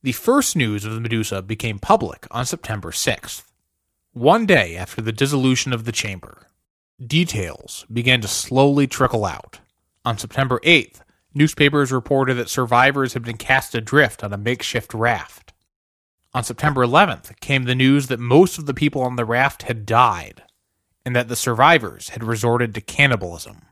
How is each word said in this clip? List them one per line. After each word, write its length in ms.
The 120
first 420
news 300
of 100
the 60
Medusa 420
became 380
public 500
on 160
September 460
sixth, 600
one 340
day 300
after 260
the 80
dissolution 640
of 120
the 80
chamber. 540
Details 880
began 280
to 80
slowly 580
trickle 380
out. 340
On 120
September 460
eighth, 400
newspapers 560
reported 440
that 140
survivors 680
had 100
been 140
cast 360
adrift 480
on 100
a 60
makeshift 560
raft. 580
On 120
September 400
eleventh 560
came 240
the 100
news 320
that 140
most 360
of 100
the 80
people 280
on 140
the 80
raft 400
had 200
died, 600
and 120
that 100
the 80
survivors 760
had 120
resorted 520
to 60
cannibalism. 920